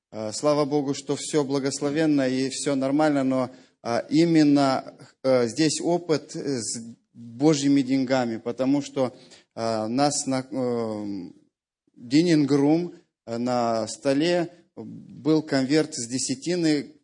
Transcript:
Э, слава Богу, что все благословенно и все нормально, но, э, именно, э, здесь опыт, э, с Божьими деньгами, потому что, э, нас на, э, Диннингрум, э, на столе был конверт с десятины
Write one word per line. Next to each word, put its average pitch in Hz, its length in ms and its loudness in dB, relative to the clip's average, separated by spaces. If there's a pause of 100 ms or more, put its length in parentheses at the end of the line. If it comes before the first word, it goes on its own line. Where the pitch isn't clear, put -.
(120)
Э, 110 200 -8
слава 147 320 0
Богу, 143 300 -2
что 139 220 -6
все 151 260 -2
благословенно 139 840 0
и 131 220 -2
все 143 260 -4
нормально, 143 480 2
но, 131 260 0 (320)
э, 117 280 -2
именно, 147 760 4 (400)
э, 127 240 4
здесь 143 320 0
опыт, 165 560 -2
э, 143 240 -4
с 110 220 -8 (320)
Божьими 139 680 2
деньгами, 127 540 0
потому 131 460 0
что, 135 320 -4 (420)
э, 113 300 -2
нас 139 400 0
на, 131 240 -2
э, 107 800 -4 (640)
Диннингрум, 151 960 2 (340)
э, 117 120 -6
на 117 480 0
столе 165 640 0 (280)
был 120 680 -2
конверт 147 520 0
с 120 120 -8
десятины 139 800 -2 (180)